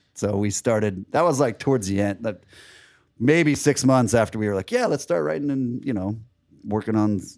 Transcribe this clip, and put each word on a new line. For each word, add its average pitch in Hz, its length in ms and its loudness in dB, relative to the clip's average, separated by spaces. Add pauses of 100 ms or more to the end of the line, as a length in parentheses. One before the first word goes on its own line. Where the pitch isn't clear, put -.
(160)
So 101 220 -2
we 104 120 0
started, 104 640 -2
that 151 120 2
was, 151 160 2
like, 127 200 0
towards 131 280 0
the 98 140 0
end, 101 220 -4
like, 104 180 -6 (760)
maybe 151 340 4
six 135 320 2
months 127 300 4
after 110 240 0
we 107 80 -2
were 101 80 0
like, 92 160 -6
"Yeah, 240 160 0
let's 156 160 -2
start 170 200 -2
writing 147 280 -4
and, 127 340 -4
you 135 80 -2
know, 101 240 -4 (460)
working 107 320 -2
on 107 220 2
s-, - 200 -14